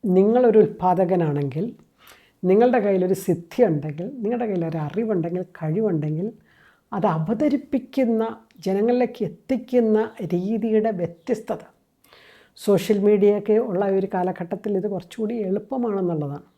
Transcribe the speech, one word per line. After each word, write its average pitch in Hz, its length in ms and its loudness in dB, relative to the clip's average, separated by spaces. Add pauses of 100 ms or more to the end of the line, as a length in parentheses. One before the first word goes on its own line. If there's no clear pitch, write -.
(180)
നിങ്ങളൊരു 220 460 6
ഉൽപ്പാദകനാണെങ്കിൽ, 170 1000 0 (840)
നിങ്ങളുടെ 240 360 4
കയ്യിലൊരു 185 400 0
സിദ്ധി 175 440 -2
ഉണ്ടെങ്കിൽ, 151 380 -4 (160)
നിങ്ങളുടെ 233 280 -2
കയ്യിലൊരു 165 360 -4
അറിവുണ്ടെങ്കിൽ, 180 560 -2 (180)
കഴിവുണ്ടെങ്കിൽ, 160 680 -2 (680)
അത് 214 180 0
അവതരിപ്പിക്കുന്ന, 233 1080 -2 (420)
ജനങ്ങളിലേക്ക് 220 640 0
എത്തിക്കുന്ന 240 680 0 (360)
രീതിയുടെ 214 640 0
വ്യത്യസ്തത. - 640 -6 (1000)
സോഷ്യൽ 208 320 4 (100)
മീഡിയയൊക്കെ 208 500 4 (120)
ഉള്ള 190 140 -2 (140)
ഒരു 190 160 0
കാലഘട്ടത്തിൽ 185 680 -4
ഇത് 202 140 -4
കുറച്ചുകൂടി 214 420 -6 (140)
എളുപ്പമാണെന്നുള്ളതാണ്. 185 1000 -4 (100)